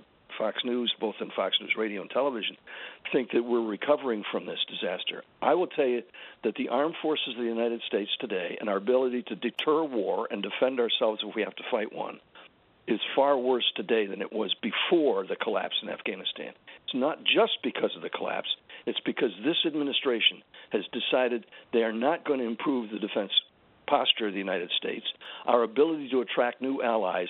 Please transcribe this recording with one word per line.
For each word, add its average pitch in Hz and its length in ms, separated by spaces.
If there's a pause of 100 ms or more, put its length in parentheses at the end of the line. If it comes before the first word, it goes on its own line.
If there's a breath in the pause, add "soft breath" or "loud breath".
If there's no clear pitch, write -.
(380)
Fox - 260
News, 120 360
both 107 220
in 101 140
Fox 95 260
News 127 160
Radio 104 240
and 80 80
television, 123 460 (560 loud breath)
think 131 220
that 120 100
we're 120 240
recovering 117 640
from 90 160
this 90 100 (100)
disaster. - 560 (180)
I 135 140
will 180 120
tell 147 180
you 120 160 (420 loud breath)
that 107 120
the 131 140
armed 147 320
forces 156 320
of 110 40
the 123 120
United 117 360
States 104 240 (100)
today 95 400
and 110 100
our 101 80
ability 123 460
to 110 120
deter 147 480
war 107 480
and 101 100
defend 127 380
ourselves 110 480
if 98 80
we 110 80
have 92 140
to - 120
fight 107 240
one - 260 (680 loud breath)
is 107 120 (160)
far 139 220
worse 123 380
today 110 300
than 95 160
it - 120
was 107 280
before 117 640
the 95 100
collapse 98 460
in 101 80
Afghanistan. - 640 (320 loud breath)
It's - 100
not 135 280
just - 400
because 117 320
of 85 60
the 85 80
collapse. - 400 (360 loud breath)
It's - 200
because - 260 (120)
this 151 120 (100)
administration 139 800 (280 loud breath)
has 101 200
decided 120 540 (260 loud breath)
they 117 120
are 113 100
not 135 320
gonna 135 180
improve 117 480
the 104 80
defense 101 320 (560)
posture 127 400
of 98 60
the 98 60
United 92 380
States. - 280 (400 loud breath)
Our 120 180
ability 143 460
to 127 120
attract 120 400
new 135 200
allies 92 480